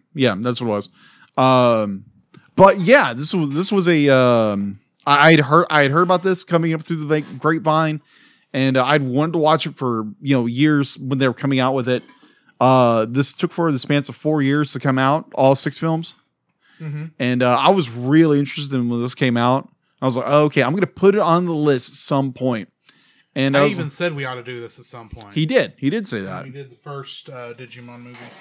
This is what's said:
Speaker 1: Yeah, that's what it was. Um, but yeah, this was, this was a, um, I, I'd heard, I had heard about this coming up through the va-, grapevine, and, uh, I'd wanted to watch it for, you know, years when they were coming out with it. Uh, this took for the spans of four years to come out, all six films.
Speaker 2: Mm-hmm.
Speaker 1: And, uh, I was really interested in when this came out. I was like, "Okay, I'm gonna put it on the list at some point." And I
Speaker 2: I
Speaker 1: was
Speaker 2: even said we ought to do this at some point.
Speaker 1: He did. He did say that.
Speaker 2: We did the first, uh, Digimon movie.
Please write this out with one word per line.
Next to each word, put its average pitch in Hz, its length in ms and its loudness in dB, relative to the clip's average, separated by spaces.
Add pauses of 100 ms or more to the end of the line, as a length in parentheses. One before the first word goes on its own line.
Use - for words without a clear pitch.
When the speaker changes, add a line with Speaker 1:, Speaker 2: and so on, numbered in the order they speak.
(140)
Speaker 1:
Yeah, 127 240 0
that's 120 220 -4
what 120 80 -6
it 110 40 -2
was. 101 180 -4 (480)
Um, 117 640 2 (540)
but 196 240 6
yeah, 170 320 4
this 143 200 -8
was, 151 200 -2
this 170 180 -4
was 190 160 0
a, 147 220 4
um, 110 720 2 (280)
I, 143 220 6
I'd 160 100 6
heard, 156 300 2
I 151 140 4
had 135 80 2
heard 165 120 2
about 175 200 0
this 185 200 -2
coming 165 300 -2
up 156 100 -8
through 156 220 -8
the - 0 -
va-, 147 340 -4
grapevine, 156 640 0 (500)
and, 131 240 0
uh, 127 80 2
I'd 143 180 2
wanted 135 320 -2
to 175 60 -2
watch 151 260 2
it 110 120 -12
for, 117 280 -4 (160)
you 139 140 -2
know, 120 100 0
years 139 520 0
when 135 220 -6
they 135 100 2
were 117 40 -2
coming 139 260 -2
out 131 140 0
with 127 140 -4
it. 127 160 -2 (560)
Uh, 123 500 4
this 131 240 -2
took - 180 -6
for 165 200 -2
the 131 80 -2
spans 143 300 -2
of 120 60 -14
four 151 260 -2
years 139 320 0
to 135 60 -10
come 131 180 -2
out, 139 360 0
all 135 220 4
six - 220 -6
films. 165 380 -6 (640)
Speaker 2:
Mm-hmm. 151 260 -12 (140)
Speaker 1:
And, 123 240 -2
uh, 123 140 4
I 139 120 2
was 180 200 2
really 143 500 2
interested 139 360 -6
in 120 140 -2
when 120 120 -4
this 123 140 -6
came 123 220 0
out. 123 320 0 (320)
I 131 40 -2
was 127 120 0
like, 123 100 -4
"Okay, 147 360 2
I'm 127 100 -2
gonna 185 140 -2
put 196 280 2
it 208 60 0
on 170 240 2
the 170 80 -4
list 147 360 0
at - 60 -18
some 139 380 -4
point." 120 360 -6 (640)
And 135 240 0
I 139 40 4
Speaker 2:
I - 40 4
Speaker 1:
was 147 80 0
Speaker 2:
even 165 160 -8
said 170 260 -6
we 143 100 -8
ought 127 100 -10
to 123 80 -14
do 123 180 -14
this 113 180 -18
at 120 60 -20
some 113 240 -20
point. - 260 -20
Speaker 1:
He 156 100 0
did. 160 320 0
He 135 120 -4
did 202 180 -4
say 110 140 -6
that. 92 240 -12
Speaker 2:
We 131 60 -18
did 135 200 -18
the 123 40 -20
first, 139 540 -18
uh, 123 240 -16
Digimon 120 500 -20
movie. 123 140 -20 (240)